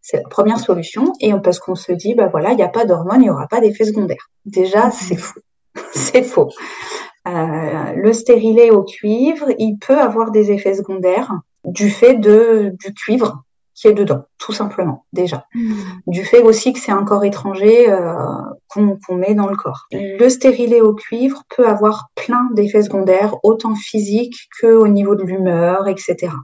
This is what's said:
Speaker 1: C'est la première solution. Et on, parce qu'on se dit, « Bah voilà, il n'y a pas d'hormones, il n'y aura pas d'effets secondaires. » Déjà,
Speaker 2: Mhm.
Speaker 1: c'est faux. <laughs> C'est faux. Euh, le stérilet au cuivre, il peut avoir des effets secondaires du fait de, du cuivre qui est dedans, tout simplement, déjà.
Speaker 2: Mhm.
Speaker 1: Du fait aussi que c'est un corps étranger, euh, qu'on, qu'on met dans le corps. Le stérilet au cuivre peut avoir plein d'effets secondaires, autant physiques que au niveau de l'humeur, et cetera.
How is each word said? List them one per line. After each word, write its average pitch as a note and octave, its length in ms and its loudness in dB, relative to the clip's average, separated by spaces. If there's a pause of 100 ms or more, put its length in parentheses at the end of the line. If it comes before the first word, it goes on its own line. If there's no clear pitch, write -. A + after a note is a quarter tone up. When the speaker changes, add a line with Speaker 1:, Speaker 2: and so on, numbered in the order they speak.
Speaker 1:
C'est - 160 -6
la - 100 -8
première G#3+ 320 0
solution. G#3 600 -2
Et G#3+ 120 0
on, G3 80 -2
parce F3 180 0
qu'on F#3 160 -8
se - 160 -12
dit, « G3 260 -4
Bah G3+ 140 2
voilà, E3 220 -2
il A#3+ 40 2
n'y G#3 60 2
a F3+ 60 0
pas - 160 -2
d'hormones, F#3+ 380 2
il - 20 8
n'y G3+ 60 2
aura C#3+ 180 -4
pas A#3 120 -2
d'effets A3 260 2
secondaires. » G#3 420 -4 (160)
Déjà, G3+ 440 0
Speaker 2:
Mhm. G#3+ 40 -2
Speaker 1:
c'est F3+ 240 -6
faux. - 240 -14 (340)
<laughs> - 200 -18
C'est B3 280 0
faux. - 280 0 (760)
Euh, D#3+ 720 -6
le G#3 160 2
stérilet A3+ 580 4
au G3+ 120 6
cuivre, C#4 640 -2 (120)
il G#3+ 200 -2
peut C#4 200 2
avoir A3+ 320 0
des G#3+ 200 2
effets G3 240 0
secondaires F#3+ 580 -2 (320)
du G3+ 240 -2
fait A#3+ 280 4
de, G#3+ 640 4
du G3 140 -14
cuivre G#3+ 500 -4 (320)
qui - 140 4
est G#3+ 60 6
dedans, E3 300 -2 (140)
tout - 140 -12
simplement, F#3 640 -6
déjà. F3+ 400 -4
Speaker 2:
Mhm. A3+ 200 -4 (320)
Speaker 1:
Du F3+ 200 -6
fait A#3+ 160 6
aussi A3+ 320 2
que - 40 -12
c'est - 140 -6
un G3+ 120 -2
corps G3+ 200 0
étranger, G3+ 680 2
euh, F3 220 -2 (560)
qu'on, G3+ 380 -2
qu'on F#3 80 -6
met F#3+ 200 -2
dans G3+ 140 0
le G3 80 -6
corps. - 340 -12
Le G3 380 0
stérilet A#3+ 540 2
au G#3+ 100 6
cuivre B3 500 -4 (140)
peut B3 100 4
avoir G#3+ 480 0
plein B3 380 -2
d'effets G#3 300 0
secondaires, G3 600 0
autant A3 320 0
physiques G#3+ 760 -6 (120)
que A#3 60 2
au A3+ 220 6
niveau G3+ 280 2
de F#3 60 -6
l'humeur, F#3 680 -2
et F#3+ 80 -4
cetera. E3+ 480 -6